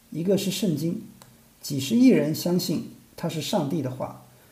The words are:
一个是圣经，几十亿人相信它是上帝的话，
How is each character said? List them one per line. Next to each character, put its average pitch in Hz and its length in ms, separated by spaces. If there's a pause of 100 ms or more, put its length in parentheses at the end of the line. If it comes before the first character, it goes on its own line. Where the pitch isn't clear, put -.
(100)
一 156 140
个 190 120
是 185 140
圣 175 260
经， 160 260 (600)
几 - 160
十 127 160
亿 247 140
人 156 260
相 175 240
信 - 300 (260)
它 - 140
是 156 120
上 147 300
帝 170 100
的 127 120
话， - 320 (280)